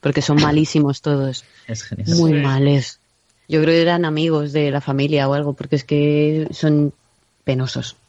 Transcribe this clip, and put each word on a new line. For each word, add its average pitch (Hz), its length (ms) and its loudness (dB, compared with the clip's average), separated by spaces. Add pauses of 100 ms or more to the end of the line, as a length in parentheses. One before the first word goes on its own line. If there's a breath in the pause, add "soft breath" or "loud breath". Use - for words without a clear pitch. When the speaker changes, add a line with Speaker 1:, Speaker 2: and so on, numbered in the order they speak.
Speaker 1:
porque 143 220 0
son 147 200 2
malísimos 151 600 0
todos. 135 420 -2 (120)
Speaker 2:
<laughs> - 120 -20
Es 113 160 -10
genial. 113 340 -2
Speaker 1:
Muy 160 140 4
Speaker 3:
Sí. 147 80 2
Speaker 1:
males. 139 580 0 (480)
Yo 156 140 0
creo 160 140 4
que 165 80 4
eran 175 240 2
amigos 151 460 -2
de 147 180 0
la 139 100 -2
familia 139 480 0
o 139 60 0
algo, 143 180 -2
porque - 240 -4
es 139 80 -4
que 151 680 0
son 147 400 0 (520)
penosos. 131 500 -4 (140)